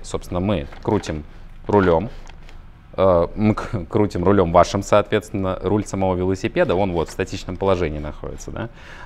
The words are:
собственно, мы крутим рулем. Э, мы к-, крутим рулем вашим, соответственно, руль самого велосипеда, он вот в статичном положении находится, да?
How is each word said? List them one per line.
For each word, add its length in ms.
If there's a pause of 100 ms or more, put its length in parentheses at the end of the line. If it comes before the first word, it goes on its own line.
собственно, 380
мы 260 (160)
крутим 400 (460)
рулем. 420 (840)
Э, 400
мы 180
к-, 340
крутим 360
рулем 280
вашим, 300
соответственно, 800
руль 240
самого 300
велосипеда, 580
он 180
вот 160
в 40
статичном 440
положении 440
находится, 500
да? 180 (380)